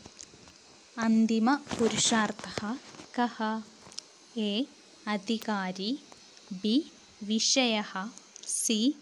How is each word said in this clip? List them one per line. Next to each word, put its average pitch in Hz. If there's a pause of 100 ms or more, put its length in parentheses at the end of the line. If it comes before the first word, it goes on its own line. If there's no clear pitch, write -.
(960)
അന്തിമ 226 (300)
പുരുഷാർത്ഥഃ 214 (580)
കഃ? 240 (1120)
എ 202 (600)
അധികാരി, 202 (720)
ബി 214 (540)
വിഷയഃ, 220 (680)
സി 220 (220)